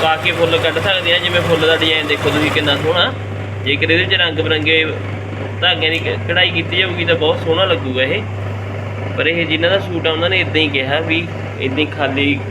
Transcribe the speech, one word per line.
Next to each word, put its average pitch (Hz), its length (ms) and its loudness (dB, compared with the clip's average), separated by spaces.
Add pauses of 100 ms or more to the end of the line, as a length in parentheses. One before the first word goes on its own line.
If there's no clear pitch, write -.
ਪਾ 160 120 4
ਕੇ 151 160 0
ਫੁੱਲ 165 260 2
ਕੱਢ 160 220 0
ਸਕਦੇ 180 340 2
ਹਾਂ। 180 60 4
ਜਿਵੇਂ 175 220 0
ਫੁੱਲ 160 260 2
ਦਾ 160 80 6
ਡਿਜ਼ਾਈਨ 156 320 2
ਦੇਖੋ 147 220 0
ਤੁਸੀਂ 151 220 2
ਕਿੰਨਾ 147 240 2
ਸੋਹਣਾ, 175 380 2 (520)
ਜੇਕਰ 143 180 0
ਇਹਦੇ 165 120 2
ਵਿੱਚ 190 180 2
ਰੰਗ 170 260 0
ਬਿਰੰਗੇ 156 540 2 (680)
ਧਾਗਿਆਂ 160 300 2
ਦੀ 165 80 0
ਕ-, - 180 -2 (120)
ਕਢਾਈ 180 200 2
ਕੀਤੀ 170 280 -2
ਜਾਊਗੀ 175 280 0
ਤਾਂ 165 100 2
ਬਹੁਤ 165 240 2
ਸੋਹਣਾ 165 260 2
ਲੱਗੂਗਾ 135 380 0
ਇਹ। 175 200 -2 (960)
ਪਰ 139 100 0
ਇਹ 170 180 0
ਜਿਨ੍ਹਾਂ 156 260 0
ਦਾ 196 80 2
ਸੂਟ 170 280 -2
ਆ, 160 40 2
ਉਹਨਾਂ 165 180 0
ਨੇ 185 100 2
ਇੱਦਾਂ 156 220 0
ਹੀ 156 60 2
ਕਿਹਾ 139 320 0
ਵੀ 165 280 -2 (320)
ਇੱਦਾਂ 131 180 -2
ਹੀ 151 80 2
ਖਾਲੀ 143 540 0 (120)